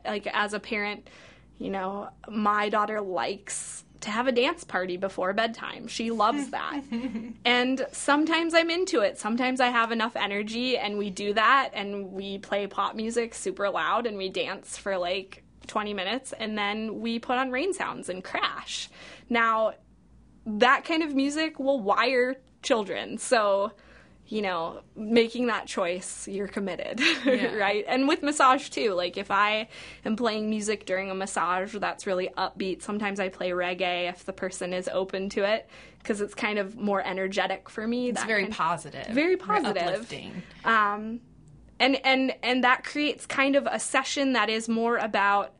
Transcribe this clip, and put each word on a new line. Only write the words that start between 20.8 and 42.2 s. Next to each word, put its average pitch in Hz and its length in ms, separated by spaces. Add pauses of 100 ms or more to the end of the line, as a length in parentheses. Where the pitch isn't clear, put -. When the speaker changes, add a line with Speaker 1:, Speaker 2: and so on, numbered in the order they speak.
Speaker 1:
kind 330 200
of 294 100
music 294 460
will 269 180
wire 233 580 (260)
children. 190 560
So, 208 540 (540)
you 214 160
know, 175 400 (120)
making 233 540
that 208 180
choice, 180 600
you're 196 180
committed, 196 540
<laughs> 302 240
Speaker 2:
Yeah. 254 300
Speaker 1:
right? 208 340
And 262 180
with 311 160
massage, 277 460
too. 240 240
Like, 180 240
if 196 140
I 208 380 (360)
am 214 100
playing 214 360
music 208 360
during 190 240
a 190 60
massage 190 580
that's 185 320
really 185 220 (100)
upbeat, 185 440
sometimes 202 360
I 190 100
play 185 220
reggae 180 580
if 175 160
the 190 80
person 185 400
is 185 160
open 190 420
to 208 120
it, 208 260 (360)
'cause 208 160
it's 202 140
kind 214 260
of 202 160
more 202 280
energetic 190 640
for 220 180
me, 247 240
Speaker 2:
It's 202 100
Speaker 1:
that 233 80
Speaker 2:
very 208 140
Speaker 1:
kind 214 100
of - 60
Speaker 2:
positive. 160 500
Speaker 1:
Very 311 260
Speaker 2:
Very - 20
Speaker 1:
positive. 294 460
Speaker 2:
uplifting. 185 600 (220)
Speaker 1:
Um, 214 560 (600)
and, 262 160 (100)
and, 262 260 (120)